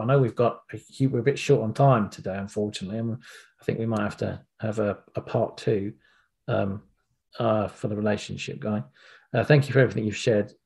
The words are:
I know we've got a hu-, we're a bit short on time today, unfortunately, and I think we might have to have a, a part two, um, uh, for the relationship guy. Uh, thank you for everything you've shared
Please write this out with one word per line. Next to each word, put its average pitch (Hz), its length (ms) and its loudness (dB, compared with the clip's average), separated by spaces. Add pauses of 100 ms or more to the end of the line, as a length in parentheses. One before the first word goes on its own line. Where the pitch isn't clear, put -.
I 110 40 -4
know 135 140 4
we've 120 160 2
got - 280 0 (100)
a 110 80 -12 (180)
hu-, 135 120 4
we're 123 100 -2
a - 20 -4
bit 139 160 2
short 120 240 2
on 110 100 -2
time 123 380 4
today, 95 260 -8
unfortunately, 104 640 -6
and 113 200 -4 (420)
I - 40 -20
think 110 140 -2
we 113 80 -2
might 110 160 0
have 104 140 -4
to 95 240 -6 (180)
have 110 220 -4
a, 101 180 -2 (160)
a 113 60 -4
part - 380 -2
two, 107 340 -2 (560)
um, 104 340 -2 (560)
uh, 110 300 0
for - 180 -10
the 104 80 -4
relationship 104 640 -4
guy. 107 240 -4 (500)
Uh, 120 120 2
thank 143 240 6
you 127 40 -4
for 135 60 4
everything 113 280 2
you've 101 100 -4
shared 104 360 0 (140)